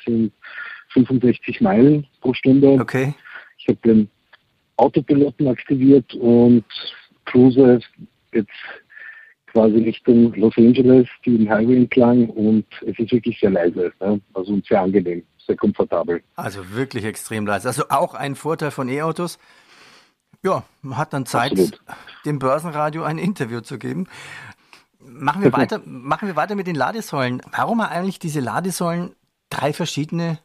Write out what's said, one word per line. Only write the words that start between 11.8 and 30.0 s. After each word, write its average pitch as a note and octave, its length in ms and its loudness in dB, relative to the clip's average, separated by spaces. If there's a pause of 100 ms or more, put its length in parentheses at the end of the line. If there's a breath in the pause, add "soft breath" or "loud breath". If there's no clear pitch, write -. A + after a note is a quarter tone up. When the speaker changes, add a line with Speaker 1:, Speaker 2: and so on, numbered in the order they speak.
Speaker 1:
und G#2+ 360 0 (200)
es G#2 140 -6
ist A2+ 120 -4
wirklich A#2 280 -2
sehr G#2 100 2
leise, F2 500 -2
ja, G2+ 180 -2 (160)
also G2 200 -6
und G2 140 -4
sehr G#2+ 120 2
angenehm, F#2 440 -2 (220)
sehr G2+ 120 -4
komfortabel. F2 640 -4 (140)
Speaker 2:
Also F#2+ 380 -12
wirklich B2 300 -6
extrem G#2+ 440 -8
leise. G2+ 200 -4
Also B2+ 220 -4
auch D#3 240 -2
ein C#3 220 -10
Vorteil D3+ 360 -6
von C3 160 -8
E-Autos. D#3+ 520 -8 (1040 soft breath)
Ja, F3 200 -2 (200)
man C3 140 -10
hat D3+ 140 -6
dann C3+ 140 -6
Zeit, B2 280 -4
Speaker 1:
Absolut. - 280 -2 (440 loud breath)
Speaker 2:
dem D3 140 -4
Börsenradio D3+ 640 -4
ein D3+ 140 -6
Interview D3 440 -6
zu A2 180 -14
geben. C#3+ 280 -8 (920 loud breath)
Machen C#3+ 440 -6
wir F3+ 100 4
Speaker 1:
<laughs> D3+ 40 -2
Speaker 2:
weiter, C#3+ 260 -4
machen D3 440 -8
wir F3 80 -8
weiter F3+ 200 -4
mit F#3 120 -8
den F3 80 -6
Ladesäulen. C3+ 640 -6 (100)
Warum G#3+ 300 -2
haben G3 100 -4
eigentlich F3+ 280 -6
diese D3+ 200 -6
Ladesäulen E3+ 760 -6 (340)
drei D3 240 -4
verschiedene E3 720 -6